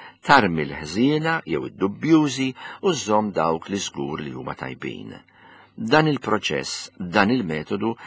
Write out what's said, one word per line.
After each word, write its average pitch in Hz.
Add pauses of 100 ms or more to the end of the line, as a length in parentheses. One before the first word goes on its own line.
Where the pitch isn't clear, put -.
(200)
tarmi 90
l-ħżiena 127
jew 73
id-dubjużi 139 (320)
u 196
żżomm 107
dawk 82
li 101
żgur 73
li 69
huma 65
tajbin. 64 (600)
Dan 147
il-proċess, 104
dan 98
il-metodu, 101 (160)